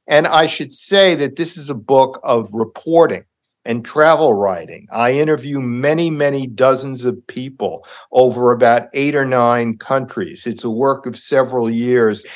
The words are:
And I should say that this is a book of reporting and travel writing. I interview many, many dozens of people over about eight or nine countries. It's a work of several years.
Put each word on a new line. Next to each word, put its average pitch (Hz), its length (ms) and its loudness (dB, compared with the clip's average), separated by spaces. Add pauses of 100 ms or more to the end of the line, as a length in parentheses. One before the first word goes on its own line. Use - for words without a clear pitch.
And 156 200 4
I 160 200 4
should 147 260 -8
say 196 420 2
that 143 200 -4
this 165 220 -8
is 143 120 -12
a 139 60 -6
book 131 480 0
of 113 300 -2
reporting 113 720 0 (400)
and 117 180 -4
travel 156 500 2
writing. 87 580 -4
I 117 200 0
interview 143 480 -2
many, 139 500 -2
many 143 380 -2
dozens 131 560 -2
of 123 240 -4
people 117 580 -10 (280)
over 123 400 4
about 117 400 4
eight 143 200 -2
or 139 120 0
nine 120 520 0
countries. 123 680 -6
It's 113 160 -10
a 120 60 -4
work 135 360 -2
of 123 120 -12
several 123 520 -2
years. 117 560 0 (100)